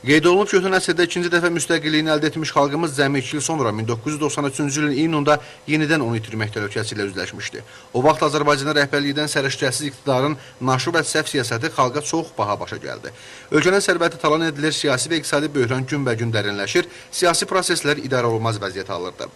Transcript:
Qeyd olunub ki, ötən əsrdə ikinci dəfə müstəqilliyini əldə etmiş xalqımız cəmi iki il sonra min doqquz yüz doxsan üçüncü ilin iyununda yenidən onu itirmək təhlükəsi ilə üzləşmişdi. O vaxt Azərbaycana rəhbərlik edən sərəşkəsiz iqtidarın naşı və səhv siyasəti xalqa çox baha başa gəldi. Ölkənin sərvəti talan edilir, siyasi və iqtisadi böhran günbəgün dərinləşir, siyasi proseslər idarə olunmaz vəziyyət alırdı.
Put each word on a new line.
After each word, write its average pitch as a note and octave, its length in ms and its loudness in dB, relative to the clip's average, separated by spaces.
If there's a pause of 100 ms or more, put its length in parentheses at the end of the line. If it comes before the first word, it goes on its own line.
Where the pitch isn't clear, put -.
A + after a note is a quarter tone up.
Qeyd D3 240 4
olunub G3 220 4
ki, G3+ 100 4
ötən F#3 160 0
əsrdə F3+ 320 2
ikinci F3 240 -2
dəfə F3 240 2
müstəqilliyini D#3 560 0
əldə D3+ 220 2
etmiş D#3 180 -4
xalqımız C#3+ 460 0
cəmi C#3 260 2
iki - 140 -6
il C#3+ 100 -4
sonra C#3 240 0
min A2 160 -2
doqquz A#2+ 300 -4
yüz - 20 -10
doxsan C#3+ 300 0
üçüncü C#3+ 320 -2
ilin D3 160 0
iyununda D3+ 400 2 (340)
yenidən D#3 320 2
onu A#2 160 0
itirmək A2 360 -4
təhlükəsi G#2+ 420 -4
ilə G2+ 100 0
üzləşmişdi. F#2+ 560 -8 (300)
O B2+ 100 0
vaxt D3+ 240 4
Azərbaycana D3 540 2
rəhbərlik C#3+ 340 0
edən D3+ 160 -2
sərəşkəsiz C#3 560 -2
iqtidarın C#3 480 0 (240)
naşı C3 320 0
və E3 220 2
səhv D#3 180 -2
siyasəti B2 460 -2
xalqa C3+ 240 0
çox D#3+ 360 -4
baha G2+ 220 0
başa - 160 -8
gəldi. C2+ 380 -10 (420)
Ölkənin F3+ 240 4
sərvəti E3+ 400 0
talan D#3+ 300 2
edilir, D3 260 -2
siyasi C3 320 0
və D#3+ 140 -2
iqtisadi D3 340 0
böhran C3 320 0
günbəgün A#2+ 480 -2
dərinləşir, G#2 560 0 (200)
siyasi F3 360 2
proseslər D#3 560 0
idarə B2+ 240 2
olunmaz A2+ 320 0
vəziyyət G2 320 -6
alırdı. F2+ 440 -6